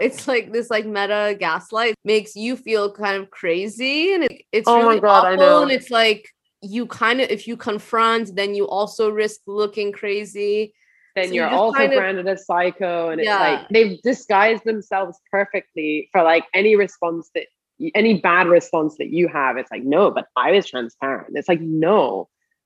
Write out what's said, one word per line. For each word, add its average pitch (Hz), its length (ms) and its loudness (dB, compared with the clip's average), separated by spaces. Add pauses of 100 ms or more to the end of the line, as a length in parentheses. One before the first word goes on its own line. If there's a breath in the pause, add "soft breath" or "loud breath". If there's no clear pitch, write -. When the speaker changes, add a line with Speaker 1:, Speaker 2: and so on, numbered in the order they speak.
Speaker 1:
it's - 260 -4
like 233 260 -2
this, 233 180 -4
like, 214 160 -2
meta 208 520 -2
gaslight 202 640 -2
makes 208 320 0
you 233 220 -6
feel 208 340 -2
kind 202 320 -4
of 196 80 -20
crazy, 226 840 -2
and 330 100 0
it, - 180 -6 (100)
it's 220 160 0
Speaker 2:
Oh 233 140 6
my 233 120 6
Speaker 1:
really 202 60 0
Speaker 2:
God, 196 260 6
I 185 80 2
Speaker 1:
awful, 185 80 2
Speaker 2:
know. 196 220 8
Speaker 1:
and 277 60 0
it's 254 200 -2
like, 226 400 0 (320)
you 208 240 -6
kind 240 340 0
of, 254 100 0
if 214 160 -6
you 233 120 -10
confront, 226 760 -2
then 202 180 -2
you 202 120 -2
also 208 440 -2
risk 214 360 -4
looking 208 460 -4
crazy. 208 800 -6 (420)
Speaker 2:
Then 185 140 -2
Speaker 1:
So 180 60 -6
you 175 60 -2
Speaker 2:
you're 160 100 -2
Speaker 1:
just 180 120 0
Speaker 2:
also 226 140 0
Speaker 1:
kind 277 160 2
of 262 60 2
Speaker 2:
branded 190 300 -4
as 190 180 -6
psycho, 175 640 -2
and 160 100 -4
it's 220 80 -2
Speaker 1:
Yeah. 208 100 2
Speaker 2:
like, 160 320 0
they've 208 300 2
disguised 220 640 0
themselves 196 540 -6 (120)
perfectly 160 800 -4
for, 180 120 4
like, 165 220 4 (100)
any 208 200 4
response 170 600 -2
that, - 140 -8 (460)
any 214 260 4
bad 180 260 4
response 170 500 2
that - 140 -8
you 170 180 0
have. 135 300 -2
It's 127 120 -10
like, 113 120 -12
"No, 151 280 2
but 101 160 -4 (100)
I 131 160 2
was 196 140 2
transparent." 127 680 -8
It's 143 140 -6
like, 165 100 0
"No, 160 680 0 (360)